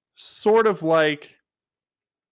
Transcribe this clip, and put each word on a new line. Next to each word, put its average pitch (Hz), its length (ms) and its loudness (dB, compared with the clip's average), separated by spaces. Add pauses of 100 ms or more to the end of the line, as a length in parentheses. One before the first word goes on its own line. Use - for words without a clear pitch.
(160)
sort 220 500 0
of 196 160 -2
like, 160 560 -2 (920)